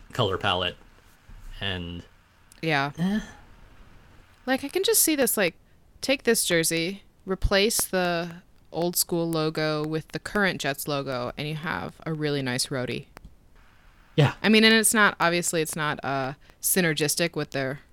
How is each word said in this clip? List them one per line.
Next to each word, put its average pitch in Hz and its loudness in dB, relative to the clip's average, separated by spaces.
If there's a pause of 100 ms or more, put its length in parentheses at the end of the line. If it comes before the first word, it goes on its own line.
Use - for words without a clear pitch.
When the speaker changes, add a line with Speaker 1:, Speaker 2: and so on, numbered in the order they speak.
(120)
Speaker 1:
color 95 0
palette. 90 -2 (880)
And 87 -6 (580)
Speaker 2:
Yeah. 143 -2
Speaker 1:
eh. 190 -2 (1300)
Speaker 2:
Like, 262 0
I 277 -8
can 370 -2
just 440 4
see 320 2
this, 262 2
like, - 0 (460)
take 269 0
this 226 2
jersey, 165 0 (220)
replace 196 2
the 175 -2 (340)
old 175 -2
school 165 0
logo 156 -2
with 156 -6
the 156 -8
current 196 0
Jets 143 -4
logo, 139 -4
and 147 -6
you 156 -6
have 160 -6 (120)
a 160 -4
really 147 -2
nice 127 -2
roadie. 127 -6 (1120)
Speaker 1:
Yeah. 143 6 (100)
Speaker 2:
I 196 4
mean, 214 8
and 220 8
it's 220 4
not, 208 4
obviously, 170 0
it's 156 -4
not, 151 -4
uh, 135 -4 (280)
synergistic 165 2
with 147 -4
their 139 -4 (140)